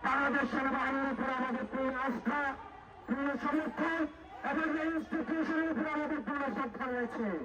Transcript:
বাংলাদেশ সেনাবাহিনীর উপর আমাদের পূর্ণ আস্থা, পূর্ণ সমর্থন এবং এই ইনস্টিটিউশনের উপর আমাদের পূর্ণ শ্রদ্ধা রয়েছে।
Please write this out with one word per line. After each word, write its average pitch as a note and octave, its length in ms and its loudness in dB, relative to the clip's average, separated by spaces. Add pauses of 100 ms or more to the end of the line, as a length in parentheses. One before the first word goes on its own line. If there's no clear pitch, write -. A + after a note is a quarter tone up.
বাংলাদেশ C4+ 480 4
সেনাবাহিনীর C4+ 600 2
উপর A#3+ 140 0 (100)
আমাদের B3 340 0
পূর্ণ C4 220 2 (120)
আস্থা, B3+ 340 0 (680)
পূর্ণ C#4 220 2 (160)
সমর্থন D#4 560 2 (500)
এবং D#4 160 2 (160)
এই D#4+ 120 2
ইনস্টিটিউশনের D#4+ 760 0
উপর D4+ 140 0 (100)
আমাদের D4+ 300 0
পূর্ণ C#4 160 0 (140)
শ্রদ্ধা C4 320 -2
রয়েছে। A#3+ 380 -2 (180)